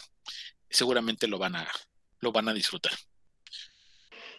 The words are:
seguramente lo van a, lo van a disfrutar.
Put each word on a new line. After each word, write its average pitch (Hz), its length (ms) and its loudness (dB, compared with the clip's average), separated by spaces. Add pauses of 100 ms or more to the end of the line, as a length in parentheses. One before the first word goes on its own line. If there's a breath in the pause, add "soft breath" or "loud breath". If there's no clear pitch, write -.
(680 loud breath)
seguramente 117 580 4
lo 101 100 0
van 92 200 0
a, 82 100 -4 (540)
lo 120 100 2
van 110 180 4
a 110 40 4
disfrutar. 110 400 -2 (1400 soft breath)